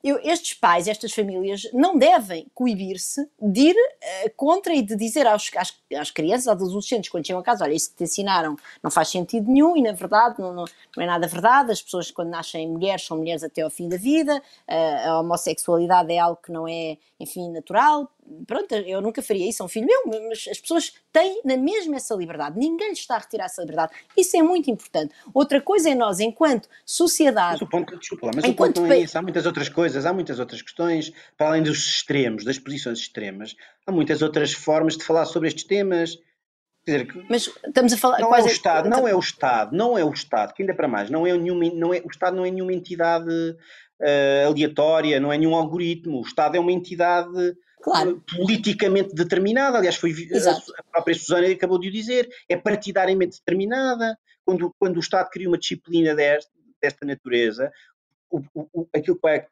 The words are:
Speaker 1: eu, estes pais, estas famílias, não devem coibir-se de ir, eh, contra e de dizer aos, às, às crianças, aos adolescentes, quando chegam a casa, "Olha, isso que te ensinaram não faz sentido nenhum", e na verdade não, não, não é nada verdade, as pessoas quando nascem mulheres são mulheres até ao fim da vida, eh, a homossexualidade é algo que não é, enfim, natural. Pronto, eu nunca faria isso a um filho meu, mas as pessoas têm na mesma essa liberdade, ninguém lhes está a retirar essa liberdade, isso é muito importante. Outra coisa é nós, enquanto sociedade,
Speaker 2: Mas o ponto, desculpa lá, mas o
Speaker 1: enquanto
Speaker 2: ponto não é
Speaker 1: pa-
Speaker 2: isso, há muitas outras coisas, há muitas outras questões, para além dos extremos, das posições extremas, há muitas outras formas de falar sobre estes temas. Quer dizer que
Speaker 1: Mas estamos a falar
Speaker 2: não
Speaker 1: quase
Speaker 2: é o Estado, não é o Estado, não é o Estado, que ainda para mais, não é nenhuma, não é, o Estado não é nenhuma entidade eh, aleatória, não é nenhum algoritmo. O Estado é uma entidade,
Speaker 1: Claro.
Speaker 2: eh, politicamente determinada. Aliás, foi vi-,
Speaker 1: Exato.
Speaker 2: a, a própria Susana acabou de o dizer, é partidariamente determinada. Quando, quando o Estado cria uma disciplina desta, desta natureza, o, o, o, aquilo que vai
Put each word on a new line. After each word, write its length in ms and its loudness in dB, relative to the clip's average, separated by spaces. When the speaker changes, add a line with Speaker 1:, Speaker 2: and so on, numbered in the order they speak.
Speaker 1:
eu, 180 2
estes 320 -2
pais, 320 4
estas 260 -6
famílias, 600 -4
não 260 4
devem 560 4
coibir-se 720 -4
de 280 6
ir, 60 4
eh, 360 -6
contra 360 2
e 80 2
de 140 -4
dizer 320 0
aos, 300 2
às, 180 -4
às 140 -8
crianças, 340 0
aos 160 2
adolescentes, 480 -4
quando 160 -6
chegam 140 -4
a 20 -16
casa, 220 0
"Olha, 80 0
isso 180 -4
que 60 -20
te 80 -4
ensinaram 500 -2
não 120 -6
faz 160 2
sentido 420 -2
nenhum", 260 6
e 60 4
na 80 2
verdade 480 2
não, 160 -8
não, 100 -8
não 60 -6
é 40 -2
nada 200 0
verdade, 460 4
as 100 -4
pessoas 300 -8
quando 160 -8
nascem 400 -8
mulheres 360 -4
são 120 -8
mulheres 260 -6
até 200 -6
ao 80 -4
fim 180 -10
da 80 -4
vida, 440 2
eh, 400 0
a 100 2
homossexualidade 960 0
é 80 2
algo 200 0
que 120 -16
não 160 -8
é, 280 -8
enfim, 320 -10
natural. 580 0
Pronto, 260 -6
eu 280 -4
nunca 200 -4
faria 280 -2
isso 120 -8
a 60 -8
um 20 -12
filho 200 -4
meu, 180 4
mas 200 -10
as 120 -10
pessoas 320 -2
têm 320 2
na 120 0
mesma 400 -2
essa 180 -8
liberdade, 420 -8
ninguém 340 -2
lhes 100 -8
está 160 -4
a 20 -4
retirar 280 -8
essa 140 -10
liberdade, 320 -4
isso 200 2
é 60 6
muito 280 2
importante. 420 -4
Outra 260 4
coisa 300 2
é 60 2
nós, 240 0
enquanto 480 0
sociedade, 680 2
Speaker 2:
Mas 80 -6
o 40 -4
ponto, 320 -4
desculpa 280 -12
lá, 100 -2
mas 80 0
o 40 6
Speaker 1:
enquanto 260 2
Speaker 2:
ponto 80 0
não 100 4
é 60 8
Speaker 1:
pa- 40 4
Speaker 2:
isso, 160 -4
há 40 -2
muitas 240 -2
outras 220 -2
coisas, 380 0
há 60 0
muitas 260 -4
outras 240 -8
questões, 500 -4
para 120 0
além 160 2
dos 140 0
extremos, 640 -2
das 120 -2
posições 440 -8
extremas, 560 -12
há 60 -8
muitas 320 0
outras 300 0
formas 440 0
de 60 -14
falar 220 2
sobre 240 -2
estes 160 -6
temas. 520 0
Quer 80 -2
dizer 200 -2
que 160 -18
Speaker 1:
Mas 220 0
estamos 260 6
a 40 4
falar 240 2
Speaker 2:
não 80 4
Speaker 1:
quase 180 8
Speaker 2:
é 40 6
o 20 0
Estado, 360 2
não 200 4
é 60 4
o 40 4
Estado, 580 0
não 220 2
é 60 2
o 80 0
Estado, 420 -2
que 80 -8
ainda 120 -2
para 120 -2
mais, 240 -4
não 160 0
é 100 2
nenhuma, 280 0
não 180 0
é, 120 0
o 40 -14
Estado 280 -2
não 100 -2
é 40 -2
nenhuma 220 -4
entidade 540 -2
eh, 440 4
aleatória, 760 2
não 120 0
é 60 0
nenhum 160 4
algoritmo. 640 -4
O 40 -6
Estado 340 -2
é 40 2
uma 120 0
entidade, 840 0
Speaker 1:
Claro. 440 0
Speaker 2:
eh, 100 -12
politicamente 800 0
determinada. 640 2
Aliás, 180 2
foi 160 -2
vi-, 200 -10
Speaker 1:
Exato. 440 0
Speaker 2:
a, 40 -16
a 40 -20
própria 300 0
Susana 340 0
acabou 300 0
de 100 -4
o 40 -6
dizer, 360 -2
é 80 0
partidariamente 840 0
determinada. 800 -2
Quando, 340 0
quando 180 0
o 40 0
Estado 300 0
cria 180 -6
uma 100 2
disciplina 560 0
desta, 360 2
desta 240 -4
natureza, 640 0
o, 80 -4
o, 180 -10
o, 220 -6
aquilo 220 0
que 60 -6
vai 300 0